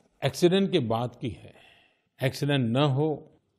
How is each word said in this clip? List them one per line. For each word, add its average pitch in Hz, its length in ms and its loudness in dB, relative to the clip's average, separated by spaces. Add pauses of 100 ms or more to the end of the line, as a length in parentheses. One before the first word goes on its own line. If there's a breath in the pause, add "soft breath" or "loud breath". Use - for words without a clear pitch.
(240)
एक्सीडेंट 175 480 2
के 170 60 2
बाद 117 420 -2
की 110 100 -6
है। - 240 -18 (680 soft breath)
एक्सीडेंट 131 540 0
न - 0 -
हो 147 640 -2 (180)